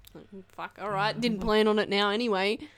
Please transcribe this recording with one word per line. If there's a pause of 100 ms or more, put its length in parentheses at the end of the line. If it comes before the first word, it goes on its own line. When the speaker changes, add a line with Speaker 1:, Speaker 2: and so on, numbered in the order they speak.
(140)
Speaker 1:
Like, (240)
"Fuck,
all
right,
Speaker 2:
Mm.
Speaker 1:
didn't
plan
on
it
now
anyway." (180)